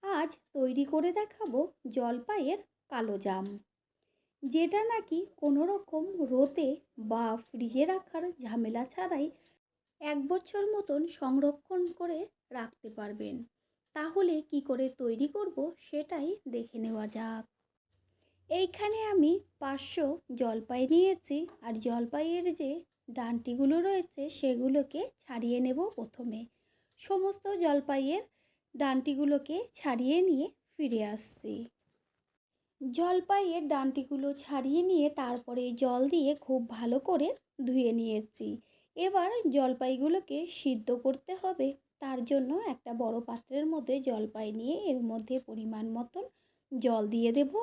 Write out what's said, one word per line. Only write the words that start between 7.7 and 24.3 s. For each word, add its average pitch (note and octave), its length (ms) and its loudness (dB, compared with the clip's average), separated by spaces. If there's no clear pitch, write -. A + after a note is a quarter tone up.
রাখার F4+ 380 -4
ঝামেলা A3+ 420 -2
ছাড়াই E4 420 -2
এক D4 160 -2
বছর F#4 340 -2
মতন D#4 280 0
সংরক্ষণ C#4+ 600 0
করে E4+ 200 -4
রাখতে A#3 320 -10
পারবেন। G#3 460 -8
তাহলে E4 400 2
কি C#4+ 100 0
করে C4 160 2
তৈরি A#3 260 0
করব G4 300 -4
সেটাই D4+ 420 -4
দেখে A#3 240 -6
নেওয়া A3 280 -4
যাক। A3 360 -8
এইখানে F#4+ 500 0
আমি D#4+ 180 8
পাঁচশো C#4 480 -2
জলপাই A#3 440 0
নিয়েছি, F4 440 4
আর A#3+ 120 -6
জলপাইয়ের C#4+ 640 0
যে C#4 100 -2
ডাঁটিগুলো A#3+ 600 2
রয়েছে F#4 420 0
সেগুলোকে C4+ 720 0